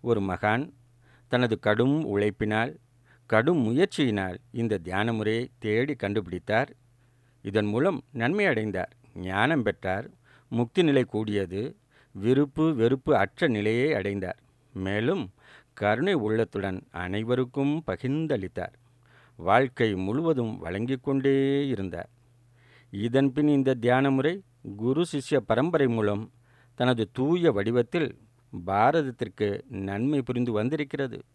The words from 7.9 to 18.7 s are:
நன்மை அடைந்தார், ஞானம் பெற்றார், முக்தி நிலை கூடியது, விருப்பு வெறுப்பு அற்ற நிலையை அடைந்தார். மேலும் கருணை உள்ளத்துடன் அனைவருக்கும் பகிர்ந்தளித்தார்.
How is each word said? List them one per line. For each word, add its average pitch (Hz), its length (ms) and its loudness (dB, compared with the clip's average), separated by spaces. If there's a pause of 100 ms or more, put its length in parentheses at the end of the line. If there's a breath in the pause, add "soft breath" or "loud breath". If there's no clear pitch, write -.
நன்மை 156 340 0
அடைந்தார், 107 460 -2 (300)
ஞானம் 110 440 0
பெற்றார், 98 420 -4 (420 soft breath)
முக்தி 120 320 0
நிலை 139 220 4
கூடியது, 101 580 -4 (520 soft breath)
விருப்பு 135 600 2
வெறுப்பு 127 400 2
அற்ற 101 340 2
நிலையை 113 440 0
அடைந்தார். 98 480 -4 (320)
மேலும் 107 520 -2 (520 loud breath)
கருணை 117 380 2
உள்ளத்துடன் 104 640 -2 (180)
அனைவருக்கும் 123 760 -2 (120)
பகிர்ந்தளித்தார். 127 920 -4 (640 soft breath)